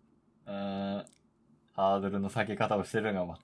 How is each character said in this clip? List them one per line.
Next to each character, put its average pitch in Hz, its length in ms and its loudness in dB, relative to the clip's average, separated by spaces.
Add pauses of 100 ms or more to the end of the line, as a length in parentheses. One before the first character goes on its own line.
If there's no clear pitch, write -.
(440)
う 104 60 -12
ー 98 520 -4
ん、 - 20 -18 (720)
ハ 98 180 6
ー 98 40 0
ド 98 80 0
ル 98 100 0
の 98 100 -2
下 110 140 0
げ 101 140 -2
方 107 180 2
を 98 80 2
し - 80 -10
て 113 80 2
る 107 140 2
の 95 80 0
が 90 40 -2
マ 85 100 -8
ッ - 80 -16